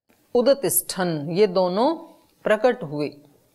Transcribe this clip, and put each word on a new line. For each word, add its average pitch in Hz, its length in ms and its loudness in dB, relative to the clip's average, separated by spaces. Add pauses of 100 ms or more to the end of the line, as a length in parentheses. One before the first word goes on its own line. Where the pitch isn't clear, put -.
(340)
उदतिष्ठन, 190 960 0
ये 196 180 4
दोनों 190 460 0 (500)
प्रकट 214 400 2
हुए, 147 280 -6 (420)